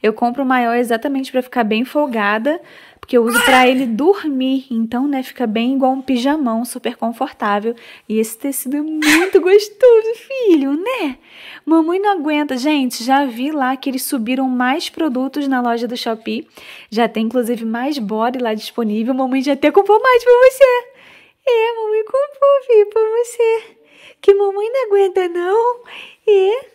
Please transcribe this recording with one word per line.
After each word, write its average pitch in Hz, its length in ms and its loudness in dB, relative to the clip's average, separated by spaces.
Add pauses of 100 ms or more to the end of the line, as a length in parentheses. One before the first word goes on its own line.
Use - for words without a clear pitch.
Eu 214 100 2
compro 240 320 -2
o - 20 -2
maior 240 300 2
exatamente 247 560 -2
pra 254 100 -2
ficar 254 220 -2
bem 220 200 0
folgada, 240 760 -2 (400)
porque - 180 0
eu 233 60 2
uso 240 200 2
pra 254 240 6
ele 262 180 0
dormir. 262 840 -2
Então, 240 380 -4
né, 269 140 -2
fica 254 240 -6
bem 226 280 -2
igual 262 180 2
um 262 80 -4
pijamão, 254 640 -2
super 247 320 -10
confortável. 226 800 -4 (340)
E 214 100 -2
esse 220 200 -4
tecido 277 380 -6
é 294 60 -4
muito 311 580 0
gostoso, 440 760 4
filho, 381 600 0
né? 370 440 -6 (480)
Mamãe 320 320 0
não 403 120 0
aguenta. 302 460 -2
Gente, 262 460 -2
já 269 220 2
vi 254 260 -6
lá 269 260 -2
que 269 120 -8
eles 254 140 -6
subiram 254 460 -4
mais 254 400 -2
produtos 269 600 -4
na 262 120 0
loja 233 280 -2
do 247 80 -8
Shopee. 226 500 -8 (440)
Já 226 180 0
tem, 220 180 -4
inclusive, 233 380 -2
mais 247 340 -4
body 220 400 -4
lá 226 160 -2
disponível. 220 600 -4
Mamãe 262 280 -2
já 277 120 0
até 294 160 2
comprou 403 300 4
mais 494 220 4
pra 494 100 4
você. 494 640 4 (520)
É, 466 280 0
mamãe 440 300 -2
comprou, 554 640 2
filho, 440 240 6
pra 440 120 0
você. 453 720 -2 (440)
Que 403 140 8
mamãe 403 360 0
não 508 160 -2
aguenta, 392 420 2
não. 415 520 0 (460)
É. 415 480 2